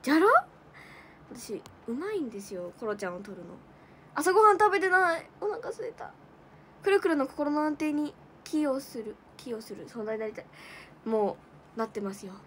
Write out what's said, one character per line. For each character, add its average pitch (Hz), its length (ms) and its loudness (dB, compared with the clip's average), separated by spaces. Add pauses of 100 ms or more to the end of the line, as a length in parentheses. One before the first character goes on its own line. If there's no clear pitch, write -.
じ 262 100 2
ゃ 320 80 6
ろ？ 392 80 8 (1040)
私、 - 300 -12 (260)
う 233 60 -4
ま 370 180 -4
い 403 80 -2
ん 262 80 -4
で 214 120 -10
す 202 140 -12
よ、 175 240 -8
コ 247 80 -10
ロ 208 80 -2
ち 208 120 -6
ゃ 180 40 -4
ん 175 60 -8
を 180 40 -10
撮 202 120 -14
る 180 60 -12
の。 175 60 -14 (720)
朝 349 200 2
ご 427 80 6
は 427 100 10
ん 359 60 2
食 415 120 6
べ 370 100 2
て 370 100 2
な 359 260 4
い。 - 100 -10 (140)
お 403 80 -4
腹 - 220 -8
空 - 180 -10
い - 60 -12
た。 - 180 -16 (720)
く 403 80 0
る 392 100 6
く 381 80 0
る 330 80 4
の 269 100 2
心 294 240 -2
の 294 120 0
安 302 140 -2
定 302 180 -2
に 294 200 -4 (300)
寄 311 160 -2
与 277 180 0
す 254 240 -10
る。 208 140 -10 (220)
寄 - 120 -16
与 220 160 -8
す 214 80 -12
る。 170 140 -14
存 233 160 -8
在 220 120 -4
に 214 40 -6
な 220 60 -6
り 214 80 -8
た - 80 -14
い。 - 40 -18 (600)
も 214 320 2 (360)
う、 - 40 -8
な 226 80 -2
っ - 20 -12
て 214 140 -8
ま 196 100 -4
す 202 140 -14
よ。 185 80 -14 (120)